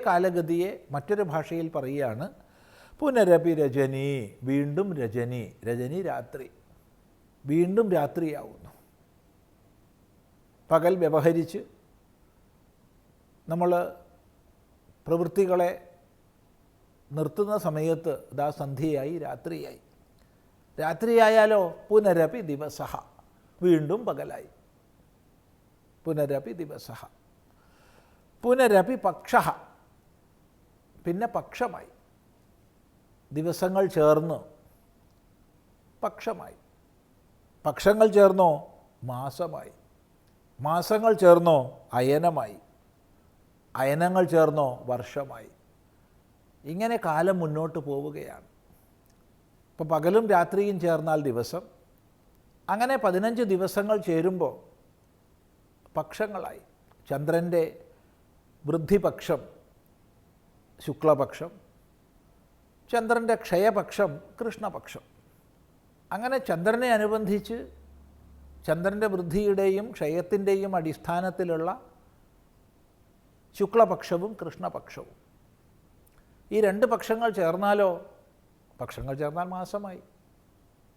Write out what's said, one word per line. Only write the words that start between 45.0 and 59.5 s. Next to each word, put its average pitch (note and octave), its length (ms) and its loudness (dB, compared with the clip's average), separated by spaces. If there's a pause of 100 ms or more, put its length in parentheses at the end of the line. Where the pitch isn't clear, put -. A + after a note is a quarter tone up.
ഇങ്ങനെ A3+ 240 -2 (100)
കാലം E3 360 2
മുന്നോട്ട് D#3+ 440 -4
പോവുകയാണ്. C#3+ 640 -8 (1200)
ഇപ്പം D#3+ 200 -10
പകലും F3+ 320 2 (100)
രാത്രിയും F#3+ 500 2
ചേർന്നാൽ D#3 440 0
ദിവസം, A#2+ 340 -6 (1080)
അങ്ങനെ B3 320 0
പതിനഞ്ച് G#3+ 400 0 (100)
ദിവസങ്ങൾ G3+ 420 0 (120)
ചേരുമ്പോൾ E3 460 0 (1400)
പക്ഷങ്ങളായി. E3+ 640 -8 (480)
ചന്ദ്രൻ്റെ E3 520 -2 (1080)
വൃദ്ധിപക്ഷം E3 720 0 (1400)